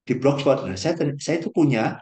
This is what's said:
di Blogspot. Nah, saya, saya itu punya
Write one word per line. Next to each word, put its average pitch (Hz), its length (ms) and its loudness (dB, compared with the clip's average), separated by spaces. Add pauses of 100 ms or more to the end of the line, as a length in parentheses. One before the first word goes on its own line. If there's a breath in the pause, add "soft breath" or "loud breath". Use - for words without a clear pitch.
di - 180 -2
Blogspot. 139 480 2
Nah, 95 80 -6
saya, 165 240 -2 (240)
saya 160 160 -2
itu 165 160 -6
punya 127 460 2